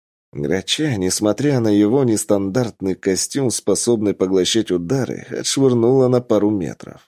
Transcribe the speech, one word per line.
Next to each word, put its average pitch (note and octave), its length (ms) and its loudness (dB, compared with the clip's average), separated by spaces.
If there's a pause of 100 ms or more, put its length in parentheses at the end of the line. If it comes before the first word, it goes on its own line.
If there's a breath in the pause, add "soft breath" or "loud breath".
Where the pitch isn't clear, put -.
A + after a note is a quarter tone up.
(340)
Грача, F#2+ 640 -2
несмотря G#2 640 0
на A2+ 80 0
его G#2 340 4
нестандартный G2+ 960 -2
костюм, A2+ 540 -2
способный G#2 640 0
поглощать F#2+ 580 0
удары, F2 580 -4
отшвырнуло B2+ 800 2
на B2 120 4
пару G#2+ 300 2
метров. E2+ 580 -8